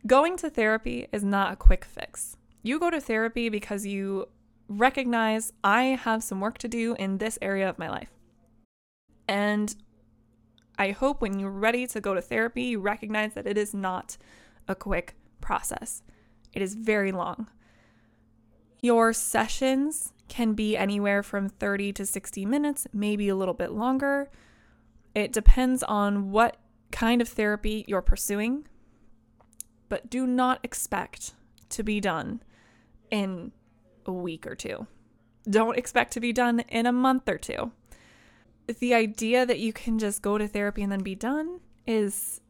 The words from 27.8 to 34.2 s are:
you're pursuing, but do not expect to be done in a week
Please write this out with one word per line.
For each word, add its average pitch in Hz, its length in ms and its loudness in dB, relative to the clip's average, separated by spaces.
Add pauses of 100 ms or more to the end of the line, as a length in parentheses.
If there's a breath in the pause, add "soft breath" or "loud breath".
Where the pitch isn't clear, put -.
you're 190 140 0
pursuing, 220 680 2 (1200)
but 214 200 -6
do 262 160 -2
not 254 380 2
expect - 680 -8 (360)
to - 140 -6
be 214 160 0
done 196 420 -4 (720 soft breath)
in 190 400 -4 (540)
a 190 60 -6
week 175 360 -6